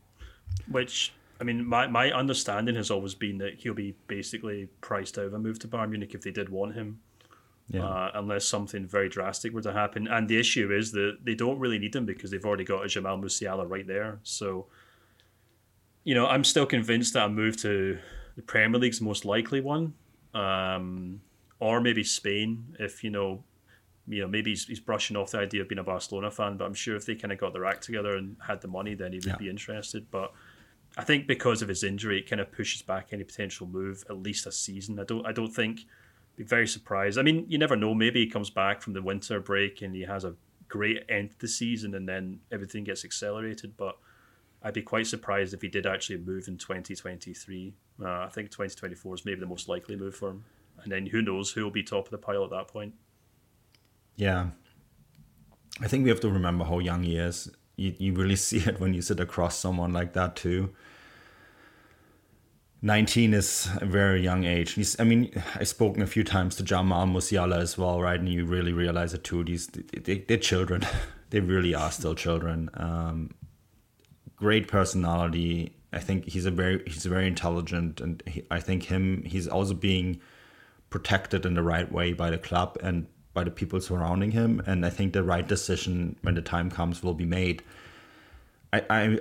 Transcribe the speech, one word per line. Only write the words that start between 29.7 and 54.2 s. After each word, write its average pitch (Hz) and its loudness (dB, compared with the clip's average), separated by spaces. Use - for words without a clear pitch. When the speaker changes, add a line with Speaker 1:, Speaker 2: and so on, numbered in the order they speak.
Speaker 1:
But 95 -6
I - -6
think 143 4
because 123 2
of 101 -4
his 95 -4
injury, 101 -2
it - -8
kinda 104 -2
pushes - -6
back 95 -6
any 101 -8
potential 92 -10
move 95 -8
at 101 -10
least 98 -6
a 98 -12
season. 101 -8
I 101 -8
don't, 113 -4
I 113 -4
don't 110 -6
think, 113 -2
be 113 -12
very 117 2
surprised. 101 -2
I 131 6
mean, 160 6
you 156 0
never 143 4
know. 107 2
Maybe 113 4
he 110 4
comes 104 -4
back 98 0
from 107 -8
the 95 -4
winter 98 -4
break 98 0
and 95 -6
he 92 -6
has 95 -6
a 87 -8
great 107 -2
end 101 -2
to - -20
the 117 -6
season 110 -4
and 95 -6
then 92 -8
everything 104 -8
gets 98 -8
accelerated. 107 -8
But 95 -6
I'd 107 -6
be 107 -4
quite 113 -2
surprised 98 -2
if 92 -12
he 95 -6
did 98 -2
actually 95 -2
move 92 -8
in 90 -8
twenty 92 -8
twenty-three. 92 -12
Uh, 92 -6
I 90 -4
think 104 -10
twenty 98 -6
twenty-four 92 -10
is 92 -12
maybe 95 -4
the 92 -8
most 90 -8
likely 90 -6
move 98 -8
for 98 -6
him. 98 -14
And 104 -8
then 95 -2
who 113 0
knows 98 -2
who 107 -4
will 104 -4
be 104 -2
top 98 -2
of - -20
the 104 -6
pile 101 -2
at 95 -4
that 95 -6
point. 104 -12
Speaker 2:
Yeah. 92 2